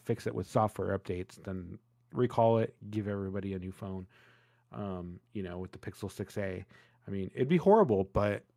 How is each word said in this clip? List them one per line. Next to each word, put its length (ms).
fix 220
it 80
with 120
software 500
updates, 460
then 340
recall 460
it, 140
give 200
everybody 440
a 60
new 140
phone, 340
um, 480
you 100
know, 140
with 160
the 40
Pixel 320
six 280
A. 280
I 60
mean, 220
it'd 160
be 80
horrible, 560
but, 300